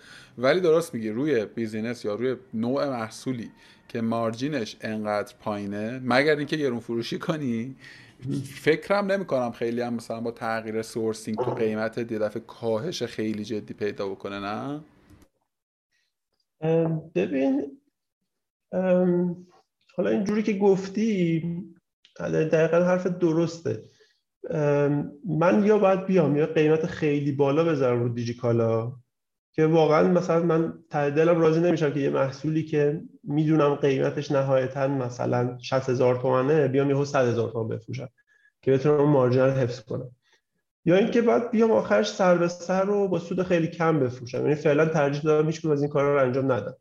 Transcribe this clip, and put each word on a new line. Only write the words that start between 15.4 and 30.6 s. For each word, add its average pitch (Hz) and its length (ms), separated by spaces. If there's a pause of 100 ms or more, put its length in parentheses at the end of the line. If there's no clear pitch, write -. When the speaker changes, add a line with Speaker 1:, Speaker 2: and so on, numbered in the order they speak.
Speaker 2:
ام، 160 540
ببین، 269 680 (920)
ام، 180 720 (500)
حالا 196 140
اینجوری 214 320
که 220 100
گفتی، 190 880 (800)
دقیقاً 160 560
حرف 180 300
درسته. 165 760 (680)
ام، 147 640 (120)
من 185 400
یا 208 140
باید 190 280
بیام 156 300
یا 151 100
قیمت 156 400
خیلی 147 460
بالا 143 320
بذارم 131 380
رو 120 60
دیجیکالا 117 840 (600)
که 156 140
واقعاً 160 420
مثلاً 170 340
من 165 300 (180)